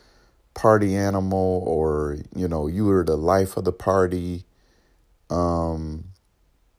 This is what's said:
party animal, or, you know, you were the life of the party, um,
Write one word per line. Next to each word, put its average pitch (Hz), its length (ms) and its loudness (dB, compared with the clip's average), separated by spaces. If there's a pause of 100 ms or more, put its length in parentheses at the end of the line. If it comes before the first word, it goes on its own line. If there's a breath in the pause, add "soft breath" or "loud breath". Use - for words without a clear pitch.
(540 soft breath)
party 104 420 4
animal, 95 680 0
or, 76 520 0 (180)
you 92 120 -4
know, 80 200 -2
you 95 180 -2
were 95 180 4
the 80 140 0
life 95 400 2
of 95 80 -4
the 92 80 -2
party, 90 720 -2 (840)
um, 82 760 -2 (720)